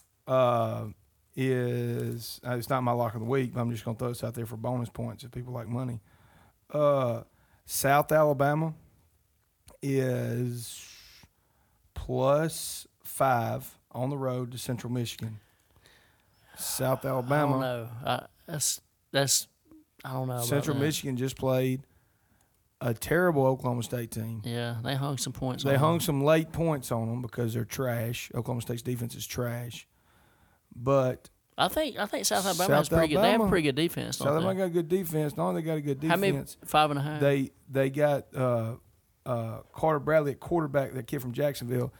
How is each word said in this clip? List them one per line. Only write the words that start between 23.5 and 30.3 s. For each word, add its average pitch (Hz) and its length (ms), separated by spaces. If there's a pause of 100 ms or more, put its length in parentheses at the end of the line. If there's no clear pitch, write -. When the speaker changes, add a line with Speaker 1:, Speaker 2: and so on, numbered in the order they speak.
Speaker 1:
State 117 280
team. 113 340
Speaker 2:
Yeah, 120 380
they 127 120
hung 139 220
some 127 160
points 131 320
Speaker 1:
They 139 100
Speaker 2:
on 139 40
Speaker 1:
hung 156 160
Speaker 2:
them. 165 60
Speaker 1:
some 143 240
late 160 280
points 151 400
on 113 160
them 120 140
because 117 320
they're 117 100
trash. 120 720
Oklahoma 120 280
State's 117 200
defense 120 320
is - 120
trash. 120 600 (880)